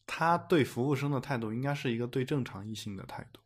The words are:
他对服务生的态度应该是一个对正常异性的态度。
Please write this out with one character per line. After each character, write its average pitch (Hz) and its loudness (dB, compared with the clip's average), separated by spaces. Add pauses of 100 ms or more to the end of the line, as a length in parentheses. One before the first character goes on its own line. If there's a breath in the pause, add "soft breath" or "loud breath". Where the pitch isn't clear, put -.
他 170 2
对 170 4
服 123 0
务 147 2
生 143 0
的 135 0
态 131 -2
度 113 -2
应 123 -2
该 143 0
是 143 -2
一 113 0
个 120 0
对 127 0
正 135 2
常 101 -10
异 110 -8
性 101 -8
的 - -10
态 - -12
度。 - -20